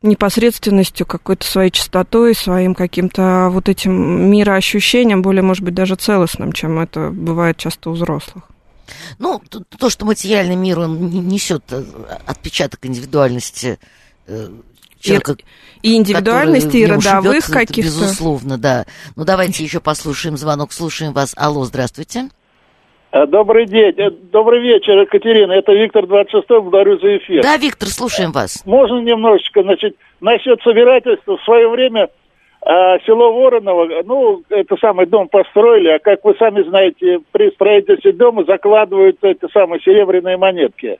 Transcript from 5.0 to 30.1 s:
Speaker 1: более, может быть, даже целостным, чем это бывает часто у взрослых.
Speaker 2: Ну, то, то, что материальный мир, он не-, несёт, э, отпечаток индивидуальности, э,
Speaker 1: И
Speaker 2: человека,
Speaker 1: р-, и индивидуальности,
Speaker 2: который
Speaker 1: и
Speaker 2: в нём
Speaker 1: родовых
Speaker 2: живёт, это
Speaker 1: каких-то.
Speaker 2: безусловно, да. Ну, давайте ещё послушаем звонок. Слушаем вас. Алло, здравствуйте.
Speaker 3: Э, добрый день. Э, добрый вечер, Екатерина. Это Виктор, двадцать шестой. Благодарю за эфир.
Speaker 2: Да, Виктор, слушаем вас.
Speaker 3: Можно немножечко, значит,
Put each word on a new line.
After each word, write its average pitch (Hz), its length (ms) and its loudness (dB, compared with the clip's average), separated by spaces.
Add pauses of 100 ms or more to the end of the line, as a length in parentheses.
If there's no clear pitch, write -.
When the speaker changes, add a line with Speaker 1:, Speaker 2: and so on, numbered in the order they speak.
Speaker 1:
более, 190 220 0
может 190 200 0
быть, 175 100 -6
даже 190 220 -2
целостным, 185 560 -4
чем 160 280 -6
это 160 300 -8
бывает 165 480 -4
часто - 320 -12
у 165 40 -8
взрослых. 165 500 -8 (760)
Speaker 2:
Ну, 349 320 -6
то, 208 120 -18 (180)
то, 254 100 -2
что - 160 -8
материальный 196 520 -4
мир, 185 220 -4
он 165 300 -6
не-, 180 120 -6
несёт, 185 500 -6
э, 127 120 -10 (440)
отпечаток - 580 -10
индивидуальности, 127 920 -6 (480)
э, 110 200 -14 (520)
Speaker 1:
И - 80 -10
Speaker 2:
человека, 190 240 0
Speaker 1:
р-, 131 60 -4 (460)
и 226 120 2
индивидуальности, 226 720 2
Speaker 2:
который 233 140 2
Speaker 1:
и 220 40 4
Speaker 2:
в - 40 2
нём 208 100 2
Speaker 1:
родовых 196 320 0
Speaker 2:
живёт, 294 120 0
это - 100 -6
Speaker 1:
каких-то. 233 280 -2
Speaker 2:
безусловно, 160 760 -4
да. 123 280 -2 (300)
Ну, - 80 -10
давайте 185 400 -2
ещё 160 160 -6
послушаем 151 560 -6
звонок. 147 380 -4
Слушаем 160 400 -8
вас. 139 240 -4
Алло, 147 260 -4
здравствуйте. 139 640 -8 (880)
Speaker 3:
Э, 143 120 4
добрый 214 420 2
день. 202 300 2
Э, 202 120 -2 (220)
добрый 220 300 4
вечер, 214 380 2
Екатерина. 202 540 2
Это 196 180 2
Виктор, 208 360 2
двадцать 202 240 0
шестой. 220 300 2
Благодарю 196 380 2
за 202 180 0
эфир. 170 260 -2
Speaker 2:
Да, 285 140 2
Виктор, 254 300 -4
слушаем 196 460 -6
вас. 117 320 -6
Speaker 3:
Можно 240 340 2
немножечко, 226 640 0
значит, 196 320 -2 (240)